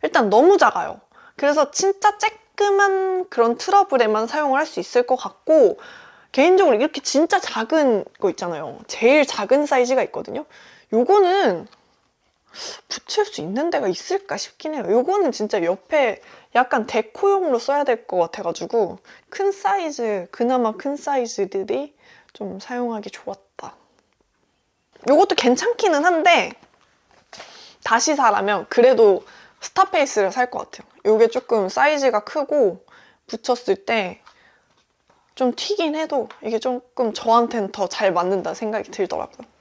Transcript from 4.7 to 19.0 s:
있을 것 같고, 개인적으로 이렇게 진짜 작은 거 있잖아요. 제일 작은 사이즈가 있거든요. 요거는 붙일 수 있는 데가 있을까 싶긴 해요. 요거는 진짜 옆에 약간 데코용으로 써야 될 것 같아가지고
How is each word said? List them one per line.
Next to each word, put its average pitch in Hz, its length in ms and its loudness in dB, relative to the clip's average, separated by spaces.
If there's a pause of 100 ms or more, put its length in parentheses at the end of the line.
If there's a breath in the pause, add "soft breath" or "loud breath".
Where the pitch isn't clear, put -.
있을 240 260 0
것 254 100 0
같고, 254 640 2 (540 loud breath)
개인적으로 339 440 4
이렇게 269 240 -2
진짜 330 380 0
작은 233 680 0 (140)
거 190 120 0
있잖아요. 160 560 -10
제일 269 400 2
작은 254 400 0
사이즈가 254 380 0
있거든요. - 420 -10 (460 soft breath)
요거는 285 760 2 (1200 loud breath)
붙일 - 360 -4
수 - 160 -12
있는 220 300 -4
데가 285 180 -2
있을까 - 480 -6
싶긴 - 380 -10
해요. 247 140 -6
요거는 294 440 0
진짜 214 320 -4
옆에 214 560 -2 (340 loud breath)
약간 247 320 0
데코용으로 349 720 -2
써야 277 240 -2
될 240 240 -2
것 185 120 -6
같아가지고 175 800 -4 (300 soft breath)